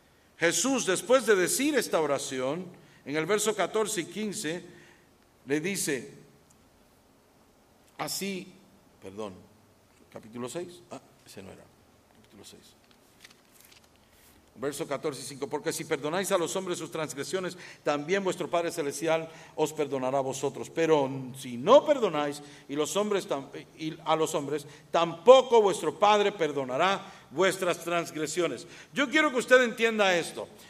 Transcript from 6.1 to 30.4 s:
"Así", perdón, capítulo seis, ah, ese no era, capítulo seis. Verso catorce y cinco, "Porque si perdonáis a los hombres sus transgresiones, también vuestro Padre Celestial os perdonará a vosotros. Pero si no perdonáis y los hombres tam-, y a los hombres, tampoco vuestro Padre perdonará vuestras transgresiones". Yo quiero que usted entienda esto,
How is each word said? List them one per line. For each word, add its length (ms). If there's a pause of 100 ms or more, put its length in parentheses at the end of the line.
"Así", 520 (520)
perdón, 320 (760)
capítulo 380
seis, 320 (100)
ah, 100 (260)
ese 160
no 100
era, 100 (540)
capítulo 260
seis. 320 (1800)
Verso 320
catorce 360
y 20
cinco, 240
"Porque 240
si 120
perdonáis 460
a 60
los 200
hombres 220
sus 120
transgresiones, 680 (260)
también 400
vuestro 280
Padre 200
Celestial 580 (280)
os 160
perdonará 460
a 20
vosotros. 480
Pero 420 (280)
si 180
no 300
perdonáis 560 (260)
y 80
los 200
hombres 300
tam-, 220 (300)
y 260
a 100
los 200
hombres, 320 (240)
tampoco 720
vuestro 360
Padre 340
perdonará 720 (280)
vuestras 480
transgresiones". 880 (260)
Yo 160
quiero 220
que 80
usted 240
entienda 520
esto, 320 (240)